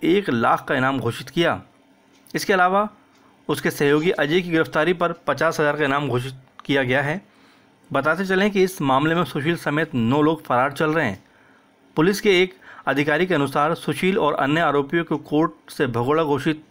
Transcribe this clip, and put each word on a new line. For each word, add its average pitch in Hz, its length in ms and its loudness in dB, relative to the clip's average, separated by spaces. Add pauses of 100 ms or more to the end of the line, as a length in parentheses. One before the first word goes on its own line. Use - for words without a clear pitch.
एक 190 260 2
लाख 127 380 0
का 156 80 -2
इनाम 131 240 0
घोषित 113 300 -6
किया। 147 320 -2 (720)
इसके - 180 0
अलावा 196 340 2 (640)
उसके 151 220 -2
सहयोगी 151 400 2
अजय 156 300 0
की 175 100 -6
गिरफ्तारी 160 420 0
पर 170 180 0 (160)
पचास 156 320 0
हज़ार 147 180 2
का 151 80 0
इनाम 139 240 0
घोषित 127 260 -4 (300)
किया 139 180 0
गया 127 180 0
है। 151 200 -4 (680)
बताते 156 340 0
चलें 190 260 2
कि 196 120 2
इस 185 180 -2
मामले 143 340 2
में 175 80 2
सुशील 156 320 -2
समेत 156 400 -4
नौ 123 260 2
लोग 156 220 2
फरार 131 280 0
चल 156 220 0
रहे 160 120 0
हैं। 98 180 -6 (760)
पुलिस 190 240 2
के 190 220 4
एक 185 100 -2 (340)
अधिकारी 147 380 0
के 180 80 -2
अनुसार 147 420 0
सुशील 185 420 -2
और 147 160 2
अन्य 143 280 0
आरोपियों 143 420 0
को 160 140 -4
कोर्ट 151 540 -2
से 147 160 -2
भगोड़ा 123 360 0
घोषित 147 480 -2